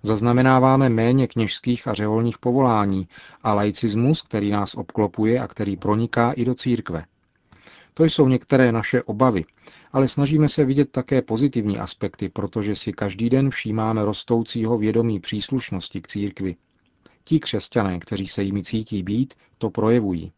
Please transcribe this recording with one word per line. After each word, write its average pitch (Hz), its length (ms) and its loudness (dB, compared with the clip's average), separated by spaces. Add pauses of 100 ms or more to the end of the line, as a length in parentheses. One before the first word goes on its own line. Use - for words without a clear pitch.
Zaznamenáváme 127 840 4
méně 120 380 2
kněžských 117 600 -4
a 110 60 -4
řeholních 107 440 0
povolání 107 720 2 (360)
a 107 100 0
laicismus, 107 680 0
který 104 300 -4
nás 101 240 -4
obklopuje 110 640 0
a 110 80 -6
který 101 300 -6
proniká 117 540 0
i 120 140 -2
do 123 100 0
církve. 110 480 -4 (920)
To 156 100 2
jsou 156 240 4
některé 127 440 4
naše 117 320 0
obavy, 107 420 2 (480)
ale 135 140 2
snažíme 147 400 2
se 143 180 2
vidět 139 260 0
také 127 300 0
pozitivní 110 580 -2
aspekty, 101 500 -6
protože 101 460 -4
si - 160 -6
každý 101 380 -4
den 135 200 2
všímáme 110 560 -2
rostoucího 113 720 -2
vědomí 107 420 0
příslušnosti 101 840 -6
k - 60 -20
církvi. 98 480 -6 (680)
Ti 160 160 2
křesťané, 98 600 -2
kteří 98 280 -8
se - 160 -4
jimi 98 200 -4
cítí 107 400 -6
být, 110 300 -2 (240)
to 110 120 -4
projevují. 98 680 0